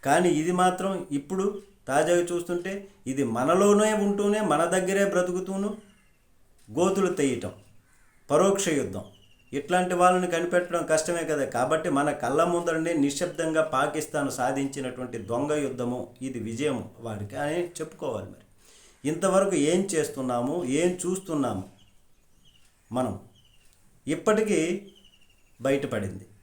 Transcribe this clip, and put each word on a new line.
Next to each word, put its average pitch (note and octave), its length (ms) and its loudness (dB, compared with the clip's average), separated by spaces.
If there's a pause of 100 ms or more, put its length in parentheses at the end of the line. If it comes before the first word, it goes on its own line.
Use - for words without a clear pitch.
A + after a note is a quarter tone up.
కానీ E3+ 240 4
ఇది D#3 220 2
మాత్రం F#3 600 0
ఇప్పుడు F#3+ 500 -2 (260)
తాజాగా D#3+ 340 4
చూస్తుంటే F3 680 -4 (200)
ఇది C3 160 -2
మనలోనే F#3+ 720 4
ఉంటూనే G3+ 480 0
మన E3 240 2
దగ్గరే F#3 400 2
బ్రతుకుతూను F#3 720 -2 (1000)
గోతులు F#3+ 280 2
తెయ్యటం, C3 440 -2 (800)
పరోక్ష F#3+ 360 4
యుద్ధం, B2+ 360 -2 (500)
ఇట్లాంటి F3+ 420 0
వాళ్ళని F3+ 320 6
కనిపెట్టడం E3+ 580 0
కష్టమే E3 380 0
కదా. D3 220 0
కాబట్టి D#3 440 0
మన C#3+ 220 2
కళ్ళ C#3+ 320 0
ముందరనే E3+ 500 0
నిశ్శబ్దంగా D#3 680 0
పాకిస్తాన్ C#3+ 680 -2
సాధించినటువంటి B2+ 840 -4
దొంగ A#2+ 360 -2
యుద్ధము B2 680 -4
ఇది C3 180 -8
విజయం A2+ 500 -4 (100)
వాడికి G#2+ 360 -10
అని D#3 320 -4
చెప్పుకోవాలి. C#3 580 -8
మరి F#2+ 180 -18 (680)
ఇంతవరకు F#3 460 2
ఏం D#3+ 260 4
చేస్తున్నాము, C#3 840 -2
ఏం F3 420 0
చూస్తున్నాము C#3 600 -4 (1200)
మనం, A2+ 280 -2 (880)
ఇప్పటికీ G3 840 0 (680)
బయటపడింది. A#2+ 680 -2 (140)